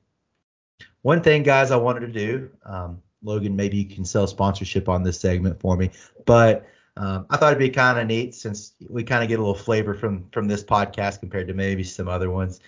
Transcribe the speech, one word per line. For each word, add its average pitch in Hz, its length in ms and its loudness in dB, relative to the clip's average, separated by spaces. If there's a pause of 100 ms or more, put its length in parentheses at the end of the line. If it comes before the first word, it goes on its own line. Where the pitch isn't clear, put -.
(1040)
One 165 200 2
thing, 151 220 6
guys, 135 260 6
I 127 60 4
wanted 120 240 2
to 117 120 -10
do, 113 380 -4 (160)
um, 87 340 -10 (220)
Logan, 104 320 -2
maybe 101 220 0
you 101 80 0
can 98 200 -10
sell 98 220 0
sponsorship 95 640 -2
on 90 160 0
this 90 160 -2
segment 90 400 0
for 92 160 0
me, 90 140 0 (360)
but, 117 400 6 (300)
um, 95 340 -6
I - 60 0
thought 151 160 4
it'd 127 60 0
be 131 120 2
kinda 123 340 2
neat 113 300 -4
since - 380 -12 (160)
we 117 160 -6
kinda 117 240 0
get 113 100 0
a 110 40 0
little 101 120 0
flavor 104 400 -2
from, 98 380 -6
from 104 160 -2
this 104 140 -2
podcast 101 580 -2
compared 92 280 -8
to 92 60 -6
maybe 98 300 -2
some 90 240 -10
other 90 220 -2
ones 92 380 -4